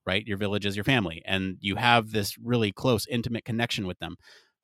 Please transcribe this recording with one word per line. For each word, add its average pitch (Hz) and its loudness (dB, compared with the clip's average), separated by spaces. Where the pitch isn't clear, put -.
right? 95 0
Your 101 -2
village 101 0
is 101 -2
your 104 -2
family, 98 0
and 95 -2
you 95 -2
have 117 4
this 104 -2
really 113 0
close, 123 0
intimate 117 -4
connection 113 -2
with 90 -6
them. 82 -10